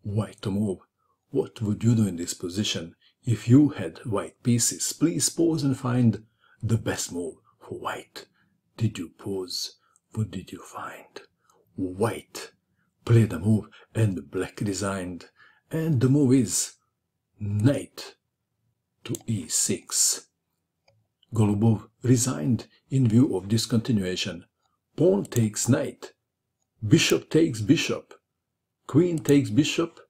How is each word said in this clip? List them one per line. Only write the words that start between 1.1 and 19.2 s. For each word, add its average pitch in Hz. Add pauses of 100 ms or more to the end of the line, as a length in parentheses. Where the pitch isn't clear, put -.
What -
would 104
you 120
do 110
in 87
this 87
position 90 (300)
if 113
you 139
had -
white 101
pieces? -
Please 160
pause 165
and 139
find 120 (400)
the 110
best -
move 87 (240)
for -
white. - (520)
Did 110
you 90
pause? - (380)
What 104
did 95
you 90
find? - (540)
White - (500)
played 113
a 80
move 104 (280)
and 101
black -
resigned. 95 (440)
And 160
the 127
move 135
is 117 (640)
knight 104 (880)
to - (140)